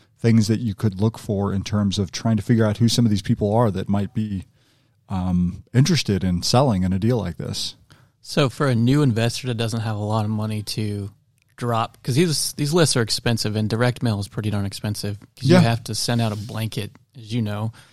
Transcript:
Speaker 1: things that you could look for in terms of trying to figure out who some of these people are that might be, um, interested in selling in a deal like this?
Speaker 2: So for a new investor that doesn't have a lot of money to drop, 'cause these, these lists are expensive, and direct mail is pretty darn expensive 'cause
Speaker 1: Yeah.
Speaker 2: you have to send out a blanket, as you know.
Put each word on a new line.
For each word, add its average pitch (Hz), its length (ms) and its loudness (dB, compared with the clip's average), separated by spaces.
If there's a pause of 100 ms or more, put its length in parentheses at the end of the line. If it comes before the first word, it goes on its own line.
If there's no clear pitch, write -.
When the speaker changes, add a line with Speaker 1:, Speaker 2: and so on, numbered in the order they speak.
(200)
Speaker 1:
things 113 280 4
that 107 120 2
you 110 160 -2
could 98 260 -2
look 113 160 2
for 101 340 -2
in 95 120 -2
terms 101 340 0
of 95 140 -2
trying 113 260 -2
to 104 60 -2
figure 113 220 4
out 104 120 0
who 117 100 4
some 120 160 2
of 113 60 4
these 101 140 0
people 107 280 0
are 113 200 4
that 92 180 -4
might 101 240 -2
be, 101 300 -4 (640)
um, 90 540 -2 (100)
interested 135 500 2
in 90 200 0
selling 123 400 4
in 92 100 2
a 98 60 0
deal 117 180 0
like 90 200 -6
this? - 360 -8 (480)
Speaker 2:
So - 260 0
for 139 200 -2
a 127 80 2
new 123 260 4
investor 117 460 0
that 120 80 -4
doesn't 113 240 -4
have 110 160 -4
a 104 80 -6
lot 107 200 0
of 104 60 -2
money 107 340 -4
to 101 460 -6 (480)
drop, 117 460 -2
'cause 131 100 -4
these, 156 440 0
these 147 160 -2
lists 170 220 4
are 127 60 2
expensive, 107 540 -2
and 110 120 0
direct 120 360 0
mail 107 160 0
is 101 80 -6
pretty 104 240 -6
darn 101 160 -2
expensive 101 520 -6
'cause - 300 -4
Speaker 1:
Yeah. 180 120 8
Speaker 2:
you - 40 8
have 117 200 0
to 110 100 -8
send 120 260 -2
out 113 100 0
a 104 40 -6
blanket, 107 560 -8 (260)
as 110 160 -14
you 123 80 -2
know. 107 300 -4 (220)